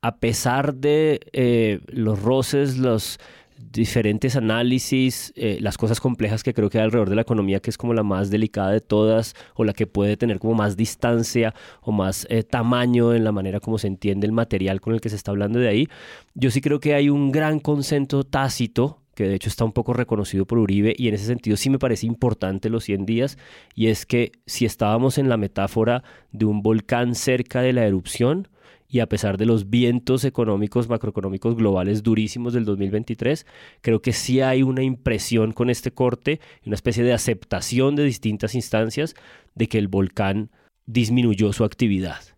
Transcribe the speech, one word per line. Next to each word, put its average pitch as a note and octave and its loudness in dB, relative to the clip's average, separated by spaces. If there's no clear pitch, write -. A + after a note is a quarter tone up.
a A#2+ -4
pesar B2+ 0
de, D3 2
eh, A#2 2
los G#2+ 0
roces, C3 0
los B2 0
diferentes A2+ 0
análisis, B2 0
eh, G#2+ -2
las - -4
cosas A2+ 0
complejas A2+ -2
que B2 -2
creo G#2+ 2
que G#2+ -2
hay A2 4
alrededor A2 2
de G2+ 0
la A2+ 2
economía, G2 0
que - -6
es - -10
como A#2+ -2
la A2 0
más G2 -2
delicada G#2 0
de G#2+ 2
todas, A2 2
o A#2 0
la G#2 0
que G#2 -2
puede G2+ 0
tener A2 0
como A2+ 0
más G#2 0
distancia A2+ 0
o - -6
más, F#2+ -2
eh, A2+ 0
tamaño A#2+ 2
en A2+ 2
la G#2+ 0
manera G2 -4
como A2 -4
se G#2+ -4
entiende G2 -2
el G#2+ 0
material F#2+ -2
con A2+ -2
el A2+ 0
que A2+ -8
se G#2+ -6
está G2+ -8
hablando G2+ -2
de B2 2
ahí, A2+ 2
yo B2+ 0
sí C3 0
creo C#3+ 0
que D3 2
hay C#3+ 4
un C#3+ 2
gran D#3 0
consenso C#3 0
tácito, C3+ -2
que G#2 -2
de F#2+ 2
hecho F#2+ -4
está - -2
un A2 -2
poco - -2
reconocido G#2 -2
por A#2 0
Uribe, G#2 2
y B2 0
en G#2 0
ese G2+ -4
sentido A2+ -2
sí C3+ 0
me C3+ 2
parece A#2 -2
importante A2 -2
los A2+ -4
cien G2 -4
días, A#2+ -2
y A2 0
es G#2+ 0
que A#2 0
si - -2
estábamos A2+ 0
en C3+ 2
la A#2 2
metáfora A2 0
de G#2+ -2
un G#2 0
volcán A#2+ 0
cerca B2 -2
de B2+ 2
la A#2+ 2
erupción, A#2+ 0
y B2 0
a A2+ 0
pesar G2+ -2
de G#2+ 0
los A2 2
vientos A#2+ 2
económicos, A2+ 0
macroeconómicos G#2+ -4
globales G#2 2
durísimos A2+ 0
del A#2+ 0
dos G2+ -2
mil G2 -2
veintitrés, A2+ -4
creo A2+ 2
que A#2+ -2
sí B2+ 0
hay C3 4
una C3 0
impresión A#2 0
con B2 0
este B2 -4
corte, C3 -2
una G#2 -4
especie A#2+ -2
de B2 4
aceptación A#2+ 0
de D3 2
distintas A2 -2
instancias A2+ -2
de A2+ 0
que A2+ -2
el G#2 0
volcán G2 -2
disminuyó A2+ 2
su A2 0
actividad. G2 -2